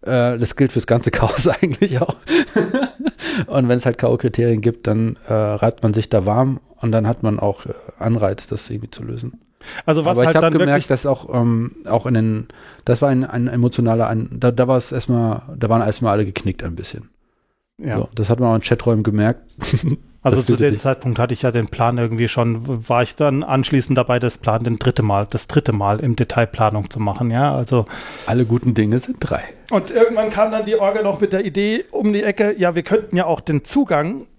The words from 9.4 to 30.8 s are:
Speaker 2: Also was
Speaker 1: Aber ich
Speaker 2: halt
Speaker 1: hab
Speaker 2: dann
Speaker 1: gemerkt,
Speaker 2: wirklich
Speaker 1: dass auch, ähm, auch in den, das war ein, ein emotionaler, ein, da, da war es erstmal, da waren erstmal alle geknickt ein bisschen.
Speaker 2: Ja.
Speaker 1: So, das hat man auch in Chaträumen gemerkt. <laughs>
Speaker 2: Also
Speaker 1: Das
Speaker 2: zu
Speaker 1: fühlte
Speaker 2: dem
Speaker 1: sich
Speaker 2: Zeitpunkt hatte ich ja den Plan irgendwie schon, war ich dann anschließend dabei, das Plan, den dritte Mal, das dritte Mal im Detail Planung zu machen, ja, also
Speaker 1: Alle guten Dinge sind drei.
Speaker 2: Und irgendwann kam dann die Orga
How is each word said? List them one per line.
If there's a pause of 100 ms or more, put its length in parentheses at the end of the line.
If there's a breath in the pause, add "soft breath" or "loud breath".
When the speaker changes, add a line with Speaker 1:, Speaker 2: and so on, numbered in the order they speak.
Speaker 2:
Also
was
Speaker 1:
Aber
ich
Speaker 2:
halt
Speaker 1:
hab
Speaker 2:
dann
Speaker 1:
gemerkt,
Speaker 2:
wirklich
Speaker 1:
dass
auch,
ähm, (180)
auch
in
den, (380 loud breath)
das
war
ein,
ein
emotionaler,
ein,
da,
da
war
es
erstmal, (160)
da
waren
erstmal
alle
geknickt
ein
bisschen. (720)
Speaker 2:
Ja.
Speaker 1:
So,
das
hat
man
auch
in
Chaträumen
gemerkt. (160)
<laughs> (280)
Speaker 2:
Also
Speaker 1:
Das
Speaker 2:
zu
Speaker 1:
fühlte
Speaker 2:
dem
Speaker 1:
sich
Speaker 2:
Zeitpunkt
hatte
ich
ja
den
Plan
irgendwie
schon,
war
ich
dann
anschließend
dabei,
das
Plan,
den
dritte
Mal,
das
dritte
Mal
im
Detail
Planung
zu
machen,
ja,
also (380 loud breath)
Speaker 1:
Alle
guten
Dinge
sind
drei. (260)
Speaker 2:
Und
irgendwann
kam
dann
die
Orga